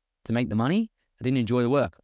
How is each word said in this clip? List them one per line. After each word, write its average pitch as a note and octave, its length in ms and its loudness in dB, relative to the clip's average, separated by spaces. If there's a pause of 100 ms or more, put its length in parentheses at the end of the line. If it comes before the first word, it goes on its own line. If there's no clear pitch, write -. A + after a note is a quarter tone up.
(260)
to A#2 80 -4
make A#2+ 160 0
the G2+ 60 -4
money. D#3+ 360 0 (280)
I - 40 -10
didn't C3 160 0
enjoy A#2+ 240 0
the A#2+ 60 0
work. C3 340 0